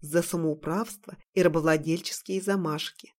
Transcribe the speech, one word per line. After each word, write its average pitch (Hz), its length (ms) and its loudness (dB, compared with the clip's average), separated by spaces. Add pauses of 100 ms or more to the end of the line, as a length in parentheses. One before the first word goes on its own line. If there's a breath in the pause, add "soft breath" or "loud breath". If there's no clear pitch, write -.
за 156 220 2
самоуправство 165 920 -4 (160)
и 185 100 4
рабовладельческие 160 1000 0
замашки. 175 760 -2